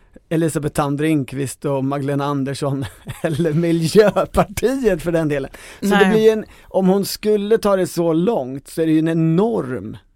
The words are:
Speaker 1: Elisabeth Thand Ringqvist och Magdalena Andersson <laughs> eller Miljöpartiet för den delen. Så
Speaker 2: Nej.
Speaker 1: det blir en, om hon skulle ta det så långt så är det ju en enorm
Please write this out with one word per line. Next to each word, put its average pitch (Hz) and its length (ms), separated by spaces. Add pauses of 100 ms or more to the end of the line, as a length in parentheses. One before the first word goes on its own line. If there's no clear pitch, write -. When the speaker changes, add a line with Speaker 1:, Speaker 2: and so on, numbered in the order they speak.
(280)
Speaker 1:
Elisabeth 160 460
Thand 143 260
Ringqvist 139 640
och 139 200
Magdalena 139 400
Andersson 139 600 (200)
<laughs> - 180
eller 165 300
Miljöpartiet 180 1500
för 170 100
den 165 160
delen. 139 220 (300)
Så 202 80
Speaker 2:
Nej. 196 160
Speaker 1:
det 190 60
blir 220 220
en, 220 120 (200)
om 190 240
hon 196 160
skulle 208 540
ta 202 180
det 185 100
så 170 260
långt 156 560
så - 140
är 160 40
det 160 60
ju 156 60
en 160 100
enorm 160 880 (200)